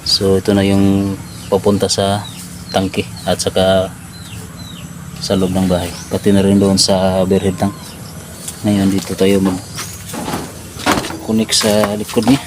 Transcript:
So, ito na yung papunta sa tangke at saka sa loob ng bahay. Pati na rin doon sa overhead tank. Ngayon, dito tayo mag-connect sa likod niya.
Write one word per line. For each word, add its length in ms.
So, 320
ito 160
na 80
yung 560
papunta 400
sa 320
tangke 320
at 160
saka 480
sa 160
loob 160
ng 160
bahay. 160
Pati 240
na 80
rin 160
doon 160
sa 480
overhead 320
tank. 160
Ngayon, 240
dito 240
tayo 240
mag-connect 2250
sa 400
likod 320
niya. 200